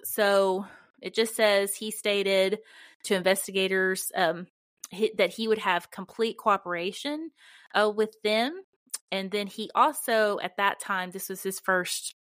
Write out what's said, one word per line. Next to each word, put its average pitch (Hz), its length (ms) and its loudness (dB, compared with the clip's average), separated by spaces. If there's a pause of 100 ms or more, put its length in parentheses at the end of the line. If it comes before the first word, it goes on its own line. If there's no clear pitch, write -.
so 196 640 2 (360)
it 185 120 -10
just 226 220 0
says 202 400 4
he 214 160 -8
stated 196 680 2 (440)
to 208 120 0
investigators, 190 1000 0
um, 175 300 0 (440)
he, 214 280 -2
that 185 160 2
he 226 140 -4
would 214 100 2
have 180 320 0
complete 226 480 -6
cooperation, 196 920 -2 (440)
uh, 214 200 4
with 214 200 0 (100)
them. 240 380 0 (500)
And 190 180 -4
then 202 180 -2
he 214 260 -10
also, 226 680 2
at - 180 -8
that 202 220 0
time, 185 320 -4
this 190 180 -10
was 190 120 -10
his 190 180 -6
first, - 540 -2 (180)